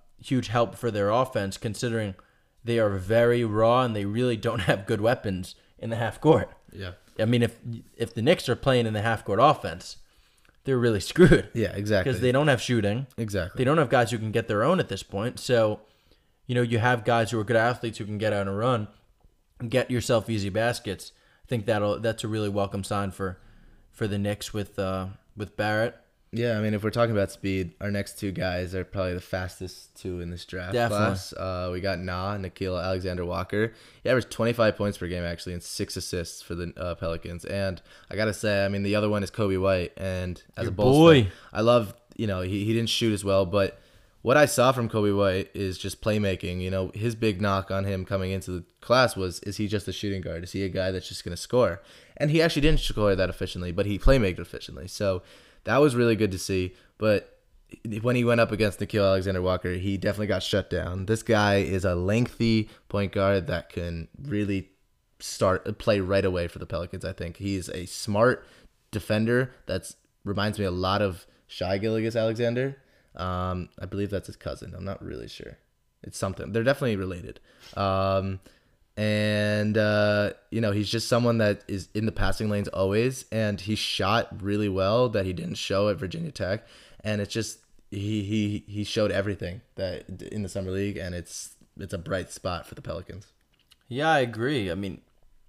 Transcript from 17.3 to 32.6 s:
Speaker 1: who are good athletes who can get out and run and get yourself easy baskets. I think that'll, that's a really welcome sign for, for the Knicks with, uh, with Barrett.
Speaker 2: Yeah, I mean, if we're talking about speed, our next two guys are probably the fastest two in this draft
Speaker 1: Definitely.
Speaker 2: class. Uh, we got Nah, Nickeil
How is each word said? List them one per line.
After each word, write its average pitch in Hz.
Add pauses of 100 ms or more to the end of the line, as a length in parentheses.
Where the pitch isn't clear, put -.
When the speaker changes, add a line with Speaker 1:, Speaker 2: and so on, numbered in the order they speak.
Speaker 1:
who 113
are 107
good 113
athletes 117
who 113
can 104
get 107
out 101
and 98
run 113 (720)
and 117
get 123
yourself 117
easy 101
baskets. 110 (320)
I -
think 110
that'll, 104
that's 110
a 113
really 107
welcome 98
sign 101
for, 92 (540)
for 110
the 101
Knicks 104
with, 104
uh, 95 (300)
with 101
Barrett. 107 (380)
Speaker 2:
Yeah, 117
I -
mean, 107
if 104
we're 107
talking 117
about 98
speed, 95
our 101
next 101
two 98
guys 90
are 92
probably 92
the 87
fastest -
two 90
in 87
this 85
draft 90
Speaker 1:
Definitely. 110
Speaker 2:
class. 95
Uh, 90
we 90
got 92
Nah, 92
Nickeil 92